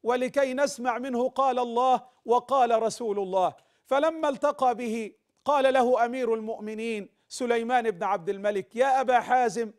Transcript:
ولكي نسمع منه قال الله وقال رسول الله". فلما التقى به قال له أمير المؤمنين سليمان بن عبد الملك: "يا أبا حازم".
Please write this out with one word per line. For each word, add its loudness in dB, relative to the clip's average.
ولكي 0
نسمع -2
منه -2
قال 0
الله 2
وقال 2
رسول -4
الله". 0
فلما 0
التقى 0
به -6
قال 4
له 4
أمير -2
المؤمنين -8
سليمان 0
بن -6
عبد -2
الملك: -4
"يا 2
أبا 2
حازم". 0